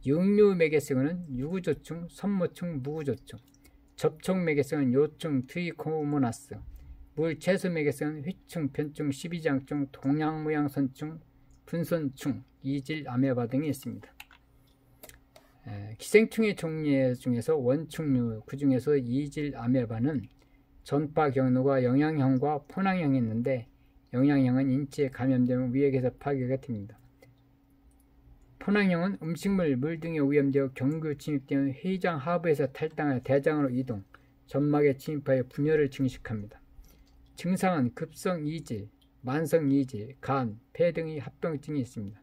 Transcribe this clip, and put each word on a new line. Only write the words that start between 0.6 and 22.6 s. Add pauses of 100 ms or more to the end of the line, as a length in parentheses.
유구조충,
선무충,
무구조충, (560)
접촉
매개성은
요충,
트리코모나스, (640)
물,
채소
매개성은
휘충,
편충,
십이장충,
동양
모양
선충, (480)
분선충, (180)
이질
아메바
등이
있습니다. (1600)
에,
기생충의
종류
중에서
원충류,
그
중에서
이질
아메바는 (600)
전파
경로가
영양형과